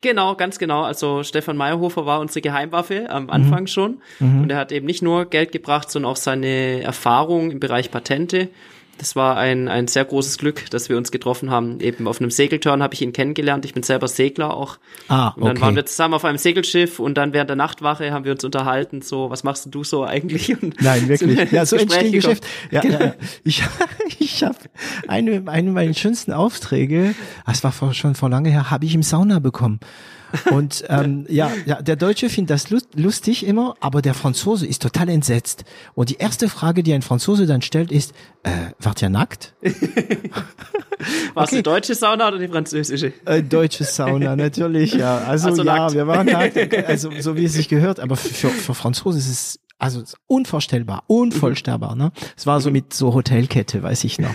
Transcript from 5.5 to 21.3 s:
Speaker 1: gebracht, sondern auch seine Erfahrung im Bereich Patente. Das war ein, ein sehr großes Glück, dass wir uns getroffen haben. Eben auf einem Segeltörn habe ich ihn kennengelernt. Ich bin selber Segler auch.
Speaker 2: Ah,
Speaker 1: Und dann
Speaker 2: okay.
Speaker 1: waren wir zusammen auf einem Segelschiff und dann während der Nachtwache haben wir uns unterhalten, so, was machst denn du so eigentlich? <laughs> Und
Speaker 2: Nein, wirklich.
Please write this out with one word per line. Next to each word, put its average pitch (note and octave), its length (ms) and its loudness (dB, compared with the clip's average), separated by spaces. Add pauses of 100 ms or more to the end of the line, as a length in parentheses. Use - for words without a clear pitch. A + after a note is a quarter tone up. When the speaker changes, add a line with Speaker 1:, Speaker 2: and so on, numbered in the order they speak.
Speaker 1:
gebracht, D3 380 -2
sondern C3+ 200 -2
auch C3 60 -4
seine C3 640 -2
Erfahrung D#3 680 2
im C#3 100 -8
Bereich B2 300 -2
Patente. F3 580 -2 (480)
Das - 180 -8
war C3 220 4
ein, B2+ 320 2
ein A#2+ 180 0
sehr C3+ 160 2
großes C3+ 360 -2
Glück, D3 320 -4
dass A#2+ 180 -4
wir B2 80 2
uns A#2+ 120 -4
getroffen B2+ 400 -4
haben. A#2+ 300 -2
Eben A#2 260 -2
auf A2 140 -4
einem B2 120 -2
Segeltörn C#3+ 520 2
habe C3+ 120 -2
ich - 60 -6
ihn B2 120 -4
kennengelernt. C#3+ 500 -2
Ich C#3 100 -10
bin B2 80 -4
selber C3 280 0
Segler C#3+ 440 0
auch. - 240 -8 (300)
Speaker 2:
Ah, C3 300 2
Speaker 1:
Und A#2 80 -4
dann A#2+ 60 4
Speaker 2:
okay. A#2+ 100 -2
Speaker 1:
waren A2+ 160 4
wir C#3 80 0
zusammen E3 300 0
auf D#3 100 -2
einem D3 120 2
Segelschiff F3 640 2
und C#3 180 -2
dann C#3+ 140 0
während C#3+ 180 0
der C#3 60 -2
Nachtwache D3 560 -2
haben C#3 140 -6
wir C#3 80 0
uns C#3 100 -6
unterhalten, C3+ 580 -2
so, C3 280 -6
was C3 160 -10
machst C3+ 180 -4
denn C#3 80 -16
du C#3+ 140 -8
so C#3+ 180 -2
eigentlich? D#3 460 -4
<laughs> A#3+ 120 -2
Und E3 200 -4
Speaker 2:
Nein, B2+ 260 4
wirklich. C#3+ 300 4